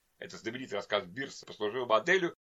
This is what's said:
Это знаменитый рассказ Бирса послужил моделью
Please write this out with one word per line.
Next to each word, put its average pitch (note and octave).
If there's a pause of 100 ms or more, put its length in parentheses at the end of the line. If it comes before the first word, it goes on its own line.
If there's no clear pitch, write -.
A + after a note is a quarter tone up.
(200)
Это F#2
знаменитый A#2
рассказ G2+
Бирса B2+
послужил A2+
моделью E3+ (180)